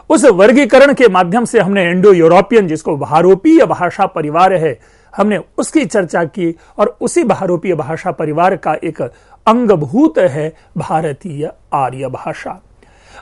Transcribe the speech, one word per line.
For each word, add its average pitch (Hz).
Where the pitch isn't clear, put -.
उस 285
वर्गीकरण 262
के 247
माध्यम 185
से 220
हमने 185
इंडो 185
यूरोपियन, 185
जिसको 156
भारोपीय 185
भाषा 170
परिवार 170
है, 156
हमने 202
उसकी 285
चर्चा 180
की 165
और 208
उसी 294
भारोपीय 180
भाषा 151
परिवार 165
का 156
एक 160
अंगभूत 220
है 151
भारतीय 160
आर्य 131
भाषा। -